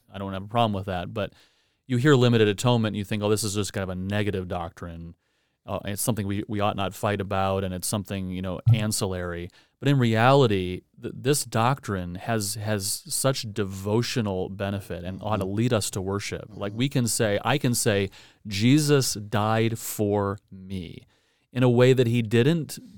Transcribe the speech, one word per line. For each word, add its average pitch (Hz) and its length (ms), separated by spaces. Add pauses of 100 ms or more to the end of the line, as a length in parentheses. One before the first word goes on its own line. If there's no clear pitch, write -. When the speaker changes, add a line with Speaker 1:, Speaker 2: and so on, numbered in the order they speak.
(140)
Speaker 1:
I 98 40
don't 98 140
have 95 120
a 101 40
problem 113 240
with 95 140
that, 92 280
but 101 200 (540)
you 123 100
hear 143 180
limited 117 320
atonement 110 460
and 101 40
you 104 60
think, 104 180
"Oh, 104 80
this 107 140
is 98 100
just 101 200
kind 101 100
of 90 60
a 92 60
negative 95 520
doctrine. 85 680 (500)
Uh, 98 200
it's 101 160
something 107 240
we, 98 220
we 104 120
ought 101 160
not 95 180
fight 104 280
about, 98 420
and 92 100
it's 90 140
something, 98 420
you 92 120
know, 92 200 (120)
ancillary." 92 760 (300)
But 131 100
in 143 100
reality, 110 840 (200)
th-, 117 140
this 131 280
doctrine 110 720
has, 107 400
has 104 520
such 135 460
devotional 101 960
benefit 98 540
and 92 180
ought 104 160
to 101 80
Speaker 2:
Mm-hmm. 98 100
Speaker 1:
lead 120 180
us 104 180
to 101 100
worship. 98 520
Like, 101 180
Speaker 2:
Mm-hmm. 104 80
Speaker 1:
we 135 100
can 123 180
say, 107 360
I 117 140
can 120 180
say, 101 340 (380)
"Jesus 135 680
died 107 600
for 101 600 (140)
me," 92 520 (500)
in 123 100
a 127 60
way 123 240
that 123 140
he 120 140
didn't, 120 580 (180)